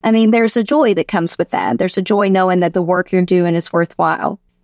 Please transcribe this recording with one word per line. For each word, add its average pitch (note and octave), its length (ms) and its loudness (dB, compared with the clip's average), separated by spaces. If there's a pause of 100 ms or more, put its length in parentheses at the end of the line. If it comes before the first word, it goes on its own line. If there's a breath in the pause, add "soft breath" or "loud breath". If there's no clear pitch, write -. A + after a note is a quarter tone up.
I A3 100 0
mean, A3 180 4
there's A3+ 260 2
a A#3 80 0
joy C4+ 300 2
that E3 140 -4
comes E3+ 300 -4
with E3+ 120 -4
that. F#3 280 -2
There's F#3 200 -4
a F#3 40 0
joy G3+ 260 0
knowing F#3 320 2
that E3+ 140 0
the F#3 80 0
work F3+ 300 -2
you're F#3 100 2
doing F3 320 2
is E3+ 180 -4
worthwhile. E3+ 680 -2 (260)